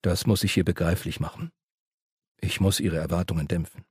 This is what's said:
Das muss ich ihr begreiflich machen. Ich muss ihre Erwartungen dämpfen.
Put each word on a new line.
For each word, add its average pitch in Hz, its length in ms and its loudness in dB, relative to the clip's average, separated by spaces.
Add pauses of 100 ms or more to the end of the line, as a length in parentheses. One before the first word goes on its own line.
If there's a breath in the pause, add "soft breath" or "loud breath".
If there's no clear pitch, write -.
Das 90 240 0
muss 104 180 4
ich 101 120 0
ihr 92 80 4
begreiflich 82 560 0
machen. 165 300 -8 (880)
Ich 95 200 -4
muss 98 180 4
ihre 82 200 0
Erwartungen 80 500 -2
dämpfen. - 420 -4